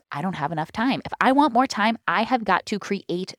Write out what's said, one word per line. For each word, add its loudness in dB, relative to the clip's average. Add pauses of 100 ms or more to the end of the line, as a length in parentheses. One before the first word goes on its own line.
(120)
"I -6
don't -2
have -4
enough -4
time." 0
If -8
I 6
want 4
more 4
time, 0
I 0
have 0
got 2
to -4
create -6